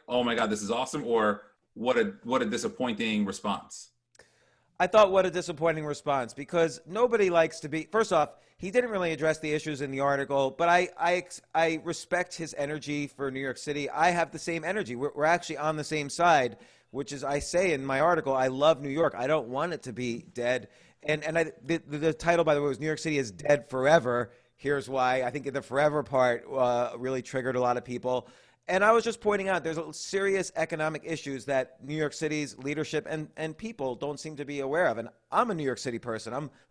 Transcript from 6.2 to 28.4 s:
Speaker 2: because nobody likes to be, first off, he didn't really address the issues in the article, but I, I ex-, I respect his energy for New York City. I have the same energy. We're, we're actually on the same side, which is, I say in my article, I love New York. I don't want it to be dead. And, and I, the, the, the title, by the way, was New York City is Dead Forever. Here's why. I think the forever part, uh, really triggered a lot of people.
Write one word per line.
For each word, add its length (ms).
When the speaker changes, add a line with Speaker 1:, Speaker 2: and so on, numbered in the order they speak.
Speaker 2:
because 540
nobody 420
likes 320
to 80
be, 220
first 220
off, 180
he 140
didn't 200
really 200
address 300
the 120
issues 280
in 100
the 80
article, 580
but 120
I, 280
I 180
ex-, 280
I 300
respect 540
his 200
energy 520
for 240
New 80
York 180
City. 320
I 200
have 200
the 80
same 240
energy. 320
We're, 180
we're 120
actually 340
on 180
the 60
same 260
side, 500
which 200
is, 120
I 160
say 320
in 120
my 140
article, 340
I 140
love 340
New 80
York. 300
I 80
don't 220
want 240
it 100
to 100
be 400
dead. 360
And, 200
and 120
I, 140
the, 140
the, 200
the 140
title, 320
by 100
the 80
way, 60
was 100
New 80
York 140
City 180
is 140
Dead 360
Forever. 640
Here's 340
why. 360
I 60
think 220
the 80
forever 440
part, 440
uh, 480
really 260
triggered 340
a 40
lot 160
of 80
people. 440